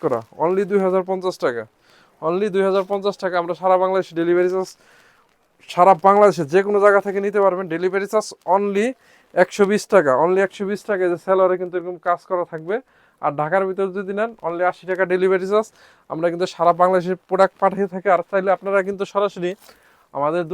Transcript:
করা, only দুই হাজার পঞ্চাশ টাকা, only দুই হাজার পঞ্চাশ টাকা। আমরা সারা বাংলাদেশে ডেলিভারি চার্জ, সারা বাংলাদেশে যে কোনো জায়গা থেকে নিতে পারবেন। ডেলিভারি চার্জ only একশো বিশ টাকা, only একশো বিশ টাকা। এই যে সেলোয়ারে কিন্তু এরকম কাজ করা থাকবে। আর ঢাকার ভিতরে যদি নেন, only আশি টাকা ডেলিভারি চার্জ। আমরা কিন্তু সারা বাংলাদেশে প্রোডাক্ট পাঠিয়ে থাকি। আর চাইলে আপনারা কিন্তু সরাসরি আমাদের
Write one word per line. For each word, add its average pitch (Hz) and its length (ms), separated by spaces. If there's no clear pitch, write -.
করা, 135 160
only 190 260
দুই 202 160
হাজার 185 240
পঞ্চাশ 185 340
টাকা, 120 180
only 185 280
দুই 196 140
হাজার 190 220
পঞ্চাশ 202 320
টাকা। 185 200
আমরা 170 180
সারা 185 220
বাংলাদেশে 185 380
ডেলিভারি 175 340
চার্জ, 185 160
সারা 180 180
বাংলাদেশে 202 440
যে 185 140
কোনো 208 180
জায়গা 202 220
থেকে 196 200
নিতে 202 180
পারবেন। 185 300
ডেলিভারি 185 380
চার্জ 214 140
only 202 300
একশো 202 280
বিশ 208 120
টাকা, 147 180
only 190 220
একশো 202 240
বিশ 208 180
টাকা। 196 180
এই 175 60
যে 175 140
সেলোয়ারে 185 340
কিন্তু 180 180
এরকম 175 180
কাজ 175 120
করা 175 220
থাকবে। 165 240
আর 147 160
ঢাকার 160 280
ভিতরে 190 300
যদি 202 200
নেন, 226 120
only 170 240
আশি - 200
টাকা 185 120
ডেলিভারি 185 400
চার্জ। 214 140
আমরা 160 200
কিন্তু 175 220
সারা 175 180
বাংলাদেশে 185 320
প্রোডাক্ট 190 340
পাঠিয়ে 190 300
থাকি। 185 220
আর 170 60
চাইলে 196 260
আপনারা 196 220
কিন্তু 196 240
সরাসরি 190 380
আমাদের 151 260